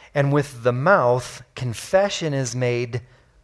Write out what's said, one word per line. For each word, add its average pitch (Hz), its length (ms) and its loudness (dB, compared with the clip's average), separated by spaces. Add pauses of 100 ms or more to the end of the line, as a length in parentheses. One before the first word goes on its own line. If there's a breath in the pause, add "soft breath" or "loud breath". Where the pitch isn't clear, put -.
(140 loud breath)
"And 139 200 2
with 139 300 -2
the 123 100 2
mouth 127 680 2 (140)
confession 165 800 -2
is 127 200 -2
made 123 480 -2 (420 soft breath)